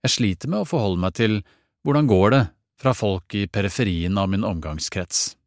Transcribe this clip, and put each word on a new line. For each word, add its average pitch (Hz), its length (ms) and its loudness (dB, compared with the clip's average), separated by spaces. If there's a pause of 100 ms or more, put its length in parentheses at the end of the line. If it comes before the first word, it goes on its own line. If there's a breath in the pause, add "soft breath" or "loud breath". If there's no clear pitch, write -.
Jeg 131 120 0
sliter 110 360 -2
med 208 120 -2
å 170 40 -6
forholde 101 320 0
meg 92 160 -2
til 107 240 2 (480 soft breath)
«hvordan 147 240 4
går 101 240 6
det?» 135 80 4 (360)
fra 131 160 0
folk 98 400 -4
i 101 120 -2
periferien 98 720 -2
av 98 140 0
min 98 160 -2
omgangskrets. 82 880 -6 (120)